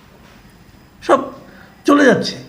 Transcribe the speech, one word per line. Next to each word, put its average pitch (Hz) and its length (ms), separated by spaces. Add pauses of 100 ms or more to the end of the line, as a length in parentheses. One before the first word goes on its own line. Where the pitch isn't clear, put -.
(1040)
সব - 160 (680)
চলে 285 200
যাচ্ছে। 202 300 (140)